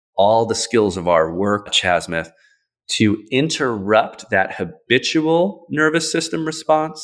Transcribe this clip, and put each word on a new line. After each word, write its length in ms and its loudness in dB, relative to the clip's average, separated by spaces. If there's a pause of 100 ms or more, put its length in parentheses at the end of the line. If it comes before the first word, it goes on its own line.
(140)
all 320 4
the 80 -2
skills 420 0
of 120 -6
our 260 4
work, 360 -2
Chasmith, 600 -2 (560)
to 440 0
interrupt 960 0
that 280 0
habitual 1120 0
nervous 420 0
system 320 -4
response, 600 -2